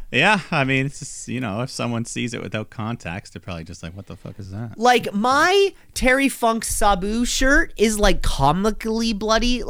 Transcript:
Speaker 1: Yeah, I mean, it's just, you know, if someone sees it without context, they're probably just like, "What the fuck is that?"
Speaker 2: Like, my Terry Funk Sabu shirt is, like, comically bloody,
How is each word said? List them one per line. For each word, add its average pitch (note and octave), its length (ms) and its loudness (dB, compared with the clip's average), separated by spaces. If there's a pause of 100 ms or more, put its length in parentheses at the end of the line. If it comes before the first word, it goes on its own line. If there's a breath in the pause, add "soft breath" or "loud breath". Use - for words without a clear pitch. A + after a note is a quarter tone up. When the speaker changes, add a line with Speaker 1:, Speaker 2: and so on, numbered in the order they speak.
(120 soft breath)
Speaker 1:
Yeah, F3+ 280 4 (100)
I D3 140 2
mean, C3+ 220 2
it's C#3+ 120 -8
just, - 300 -12
you A#2 120 -4
know, A2 220 -4
if C#3 80 -6
someone A#2 340 -4
sees A#2+ 300 -6
it - 80 -8
without G#2+ 260 -6
context, G#2 640 -8
they're F#2 80 -14
probably E2+ 240 -10
just F2 180 -16
like, F2 140 -12
"What G2 100 -16
the F#2 100 -16
fuck - 240 -16
is F#2+ 100 -14
that?" A2 260 -10
Speaker 2:
Like, A#3 380 2
my D#4+ 580 2 (220 soft breath)
Terry C4 340 2
Funk A3+ 360 0
Sabu G#3 600 0
shirt C4+ 540 2
is, G#3 200 4
like, G#3 220 4
comically G#3+ 920 2
bloody, A3+ 560 0